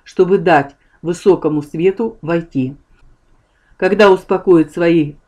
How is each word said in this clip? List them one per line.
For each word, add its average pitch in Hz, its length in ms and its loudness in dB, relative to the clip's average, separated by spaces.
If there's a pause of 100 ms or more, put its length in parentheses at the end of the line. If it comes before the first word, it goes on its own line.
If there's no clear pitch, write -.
чтобы 185 340 -2
дать 160 360 0 (280)
высокому 160 580 -2
свету 190 600 -4
войти. 147 540 -6 (1000)
Когда 196 340 2
успокоит 185 640 0
свои 170 440 0 (120)